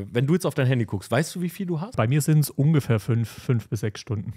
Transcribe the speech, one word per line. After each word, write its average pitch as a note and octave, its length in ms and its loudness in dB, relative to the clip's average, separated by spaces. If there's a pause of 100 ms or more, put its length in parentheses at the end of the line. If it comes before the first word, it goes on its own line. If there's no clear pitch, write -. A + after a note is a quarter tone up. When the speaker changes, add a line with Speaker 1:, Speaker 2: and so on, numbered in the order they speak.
(120)
Speaker 1:
wenn C3 140 0
du D3 80 2
jetzt F3+ 120 2
auf D3+ 100 -2
dein C3 100 2
Handy B2 200 2
guckst, - 260 -8
weißt C3+ 240 0
du, F3+ 60 -6
wie F3 80 -2
viel G3 160 -8
du E3+ 160 -2
hast? G#3+ 160 -8
Speaker 2:
Bei A2+ 100 4
mir C#3+ 140 4
sind's D3+ 280 4
ungefähr C#3 520 2
fünf, A2+ 280 0
fünf - 380 -2
bis A2 140 -4
sechs G#2+ 180 -6
Stunden. A2 380 -6